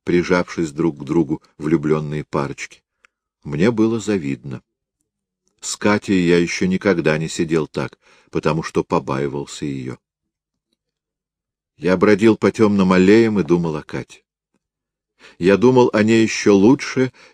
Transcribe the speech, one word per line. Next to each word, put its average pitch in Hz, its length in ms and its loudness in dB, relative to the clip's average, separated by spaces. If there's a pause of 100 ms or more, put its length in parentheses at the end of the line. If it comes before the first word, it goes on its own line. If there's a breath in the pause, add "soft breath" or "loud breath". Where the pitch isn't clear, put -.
прижавшись 87 680 -2
друг 73 280 -4
к 71 40 -14
другу, 78 380 -2 (160)
влюблённые 76 680 -2
парочки. - 580 -8 (600)
Мне 78 280 -2
было 113 280 -2
завидно. 71 640 -6 (1000)
С - 160 -10
Катей 101 500 0
я 85 100 4
ещё 87 300 -2
никогда 87 500 0
не 80 120 -6
сидел 80 380 -4
так, 67 300 -8 (340 soft breath)
потому 80 320 -2
что - 200 -4
побаивался 69 840 -6
её. 65 320 -10 (1800)
Я 90 180 0
бродил 104 400 4
по 101 160 0
тёмным 101 400 2
аллеям 104 480 4
и 90 40 0
думал 82 340 -2
о 71 60 -10
Кате. - 400 -14 (1120 soft breath)
Я 90 200 4
думал 123 360 4
о 107 100 2
ней 113 200 4
ещё 104 300 2
лучше, 127 600 2 (200 soft breath)